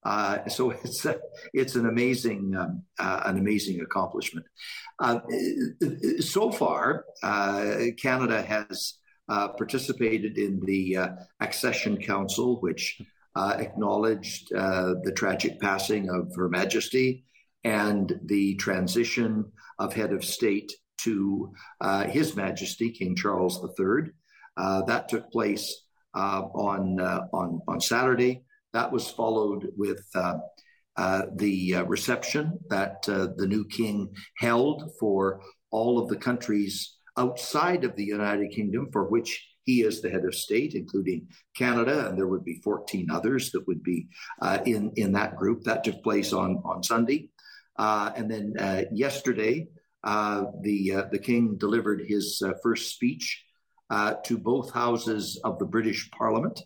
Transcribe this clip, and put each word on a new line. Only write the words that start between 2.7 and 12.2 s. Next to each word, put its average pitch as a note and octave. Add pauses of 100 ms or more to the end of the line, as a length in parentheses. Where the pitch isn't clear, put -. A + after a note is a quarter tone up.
uh, F#2
an F#2+
amazing G2
accomplishment. E2+ (540)
Uh, - (1000)
so A3
far, A2 (180)
uh, G2+ (200)
Canada B2+
has, G#2 (340)
uh, G#2
participated A2+
in G2
the, F#2+
uh, F#2 (300)
Accession G#2+
Council, G#2+